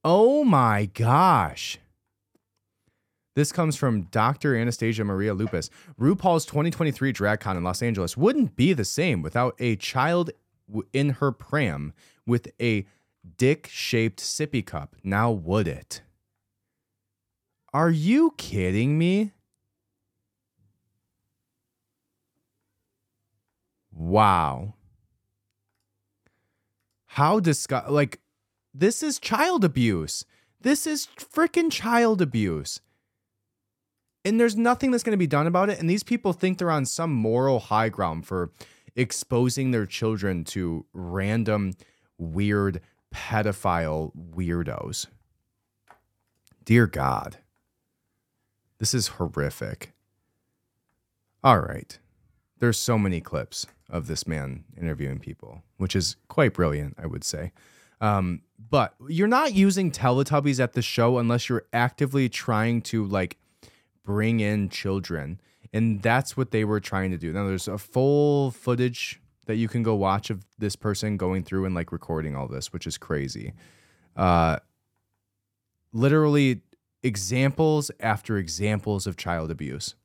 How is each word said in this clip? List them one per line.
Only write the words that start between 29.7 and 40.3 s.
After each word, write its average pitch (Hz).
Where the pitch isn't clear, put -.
This 285
is 302
frickin' 330
child 226
abuse. 104
And 214
there's 233
nothing 247
that's 240
gonna 214
be 180
done 147
about 185
it. 202
And 165
these 202
people 214
think 185
they're 180
on 143
some 165
moral 120
high 110
ground 85
for 90
exposing 127
their 110
children 98